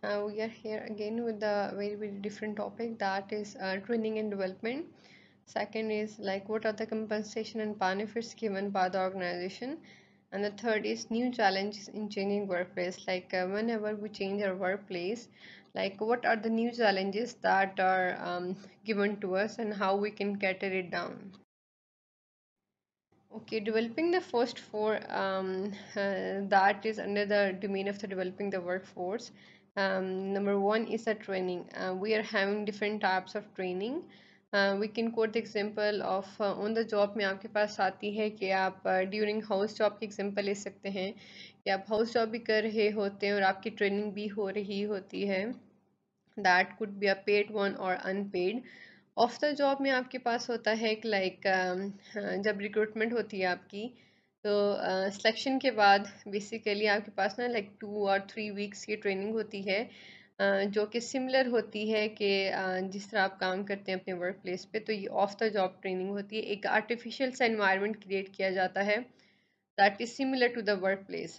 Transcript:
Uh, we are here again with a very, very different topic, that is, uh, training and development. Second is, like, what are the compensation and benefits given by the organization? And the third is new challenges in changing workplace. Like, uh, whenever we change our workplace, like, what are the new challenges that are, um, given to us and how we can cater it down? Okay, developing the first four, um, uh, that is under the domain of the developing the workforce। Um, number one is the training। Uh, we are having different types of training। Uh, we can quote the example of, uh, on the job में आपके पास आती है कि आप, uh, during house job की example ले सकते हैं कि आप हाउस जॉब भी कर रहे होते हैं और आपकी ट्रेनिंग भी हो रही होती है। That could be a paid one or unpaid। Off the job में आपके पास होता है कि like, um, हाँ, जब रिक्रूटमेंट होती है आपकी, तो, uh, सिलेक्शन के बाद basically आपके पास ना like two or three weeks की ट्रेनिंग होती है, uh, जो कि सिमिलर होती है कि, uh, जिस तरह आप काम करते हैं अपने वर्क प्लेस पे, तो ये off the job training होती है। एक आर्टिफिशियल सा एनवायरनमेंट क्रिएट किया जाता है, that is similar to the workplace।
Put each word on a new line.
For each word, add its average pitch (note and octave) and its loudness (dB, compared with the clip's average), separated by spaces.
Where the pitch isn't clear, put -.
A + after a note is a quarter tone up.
Uh, G#3 -2
we G#3+ -6
are A3 0
here G#3+ -8
again G#3+ -4
with G#3+ -4
a G#3 0
very, G#3 -4
very G#3 -6
different G#3 -6
topic, G#3+ -6
that G3 -2
is, G#3 -6
uh, F#3+ -2
training A3 0
and G#3+ -2
development. G3+ -4
Second G#3+ -4
is, G#3+ -4
like, G3 -4
what A3 -2
are A3 2
the A3 -4
compensation A3 -4
and G#3+ -4
benefits G#3 -2
given G3+ -4
by F#3+ 2
the F#3+ 0
organization? F#3 -4
And G3+ -2
the G#3 0
third G#3+ 0
is A3+ -4
new A#3+ 0
challenges G3+ 2
in G#3 -6
changing G3+ -2
workplace. F3+ -4
Like, F#3 -4
uh, F#3 0
whenever G#3+ -2
we G#3 -8
change G3+ -4
our F#3+ 0
workplace, F#3+ -4
like, G3 -2
what A#3 0
are A3+ 4
the G#3+ -2
new A3+ 2
challenges G#3 2
that F#3+ 4
are, F#3 2
um, F3+ -4
given G3+ 0
to F#3 -2
us G3+ 0
and G#3+ -4
how G3 2
we G#3 0
can G3+ -4
cater F#3+ 0
it F#3 -2
down? F#3 -6
Okay, A3 -4
developing A3+ 2
the F4+ 4
first A#3+ 0
four, G#3+ 0
um, F#3+ -2
uh, G3 -2
that G3+ 6
is G#3+ -2
under G3+ 0
the G3+ 4
domain G3 -2
of G3+ -4
the G3+ -8
developing F#3+ -4
the F#3+ -2
workforce। F#3 -4
Um, F#3+ 0
number G3+ 2
one G#3+ 4
is A3 -2
the G#3+ 2
training। F#3 -4
Uh, F#3 -4
we G#3 0
are G#3+ 2
having G#3 0
different G#3 -2
types F#3+ 0
of G#3 -6
training। G3 -4
Uh, G3 4
we G#3+ 0
can A3+ -2
quote A3 0
the A#3 0
example G#3 -2
of, F#3+ 0
uh, G3+ 0
on A3 0
the A3+ 0
job G3+ 2
में G#3 0
आपके G3 -2
पास G#3 0
आती G3+ 0
है G#3+ 2
कि G3+ -4
आप, F#3+ 2
uh, F#3+ 2
during G#3+ 0
house G#3+ 0
job G#3 4
की A3 -6
example G3+ -4
ले G3+ 0
सकते - -8
हैं G3 -4
कि - -2
आप G3 2
हाउस A3 2
जॉब A3+ 4
भी A3+ -4
कर G#3+ 4
रहे G#3+ 4
होते G3+ -2
हैं G3+ 4
और G3+ 4
आपकी G3 2
ट्रेनिंग G#3 0
भी G#3 -4
हो G3+ -2
रही G3+ -2
होती G3 -4
है। G3+ 0
That F#3 6
could G3+ -8
be G3+ 4
a G3 6
paid G#3 4
one G3 0
or F#3 0
unpaid। G3 0
Off A#3+ 6
the D4 2
job C#4 2
में C4+ 2
आपके B3+ 0
पास A#3+ -2
होता A#3 0
है A3 2
कि A3 -6
like, F#3+ 0
um, F#3 0
हाँ, G3+ -2
जब G3+ 2
रिक्रूटमेंट G#3+ 0
होती G#3+ -2
है F#3 2
आपकी, G3 -4
तो, G#3 4
uh, F#3+ 0
सिलेक्शन A3+ 2
के C4 2
बाद G3+ 8
basically G#3 -2
आपके G#3 2
पास G3+ 0
ना B3 0
like A3+ -2
two G#3 -6
or G3 6
three G#3+ -6
weeks G3+ -6
की G#3+ -2
ट्रेनिंग G3+ -2
होती G#3 -4
है, G3+ 0
uh, G3 4
जो G#3 2
कि A#3 -4
सिमिलर C4 2
होती G#3+ 0
है G#3+ 2
कि, G3 2
uh, F#3 -2
जिस G3+ -10
तरह G#3 4
आप F#3+ 0
काम F#3 0
करते G3 -4
हैं F#3 0
अपने F#3 -6
वर्क F3+ -4
प्लेस F#3 -6
पे, - -4
तो A3 -4
ये G3+ -4
off G3+ 2
the A3 2
job G3 2
training F#3 -4
होती G3+ -6
है। A3 -2
एक - -4
आर्टिफिशियल A#3 0
सा B3+ 2
एनवायरनमेंट G#3 2
क्रिएट G3 -4
किया F#3+ 2
जाता F#3 2
है, G#3 2
that G3+ 6
is A#3 -2
similar C4 2
to A3+ -2
the G3+ 2
workplace। F#3 -2